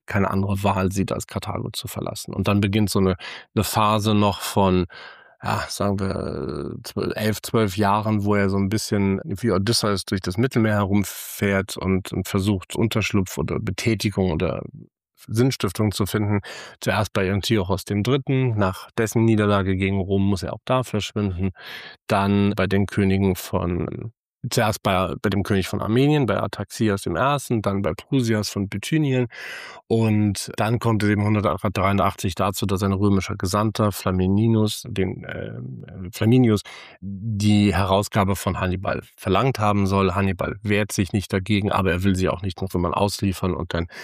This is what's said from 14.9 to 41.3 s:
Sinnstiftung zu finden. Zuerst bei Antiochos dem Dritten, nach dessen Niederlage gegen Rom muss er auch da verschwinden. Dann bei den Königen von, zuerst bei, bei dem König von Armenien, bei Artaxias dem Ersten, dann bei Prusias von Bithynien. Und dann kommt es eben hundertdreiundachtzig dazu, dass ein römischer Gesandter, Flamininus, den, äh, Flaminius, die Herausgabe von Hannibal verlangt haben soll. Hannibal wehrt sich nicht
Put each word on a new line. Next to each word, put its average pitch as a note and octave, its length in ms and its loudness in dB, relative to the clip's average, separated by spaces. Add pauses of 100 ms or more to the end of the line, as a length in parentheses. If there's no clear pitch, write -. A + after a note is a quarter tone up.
Sinnstiftung A2+ 640 0
zu G2+ 160 0
finden. G#2 320 0 (420)
Zuerst G#2 320 0
bei G2 180 0
Antiochos G2 540 0
dem G#2 160 0
Dritten, C3 560 0
nach F#2+ 400 -2
dessen A2+ 260 2
Niederlage G2+ 520 4
gegen G2 240 0
Rom G2 260 2
muss G2 160 0
er - 120 -6
auch - 120 -12
da B2+ 160 2
verschwinden. G2 680 -4 (560)
Dann G2+ 480 2
bei F#2+ 100 2
den G2 220 2
Königen F#2+ 480 2
von, F2+ 760 -4 (380)
zuerst A2 340 0
bei, F#2 380 2
bei G#2 80 0
dem G2 140 0
König G2 260 0
von G2+ 120 -4
Armenien, C#3 440 2
bei G2+ 120 0
Artaxias G2+ 680 -2
dem E2+ 120 -2
Ersten, B2+ 460 0
dann G2 200 0
bei F#2+ 120 0
Prusias A2+ 560 0
von G2 180 -2
Bithynien. C3 600 0 (600)
Und G#2+ 720 2
dann A2 220 2
kommt A2 240 2
es G#2 60 4
eben G#2 140 2
hundertdreiundachtzig G2 1120 0
dazu, G2 300 -2
dass F#2+ 180 0
ein G2 80 2
römischer G2 440 2
Gesandter, G#2 580 0
Flamininus, G#2 920 2
den, G2 360 -4
äh, - 300 -10 (580)
Flaminius, A2+ 500 4 (380)
die G2+ 720 2
Herausgabe F#2+ 640 2
von F#2+ 240 -4
Hannibal F#2 420 -2 (140)
verlangt G#2+ 440 0
haben G2+ 260 2
soll. F#2+ 280 2
Hannibal G2 480 -2
wehrt G#2 300 0
sich G2 220 0
nicht G2+ 180 -2